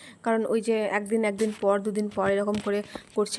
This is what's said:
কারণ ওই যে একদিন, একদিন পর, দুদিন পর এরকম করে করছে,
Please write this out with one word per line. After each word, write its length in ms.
কারণ 200
ওই 80
যে 160
একদিন, 260
একদিন 260
পর, 140
দুদিন 280
পর 160
এরকম 340
করে 160
করছে, 240